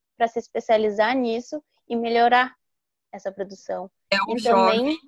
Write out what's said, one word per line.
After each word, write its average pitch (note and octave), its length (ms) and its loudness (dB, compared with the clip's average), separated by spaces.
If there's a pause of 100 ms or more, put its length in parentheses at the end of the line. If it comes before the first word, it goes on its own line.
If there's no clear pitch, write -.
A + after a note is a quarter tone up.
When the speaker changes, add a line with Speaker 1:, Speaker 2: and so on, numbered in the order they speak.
(160)
Speaker 1:
pra A#3 120 -2
se A#3+ 100 -8
especializar A3 760 0
nisso B3 440 -4 (280)
e A#3 80 -4
melhorar A#3+ 580 2 (580)
essa F#3+ 200 -12
produção. F#3+ 580 -12 (180)
Speaker 2:
É G3 140 0
um A3+ 140 -4
Speaker 1:
E - 20 -4
Speaker 2:
jovem, G#3+ 400 4
Speaker 1:
também D4 300 -2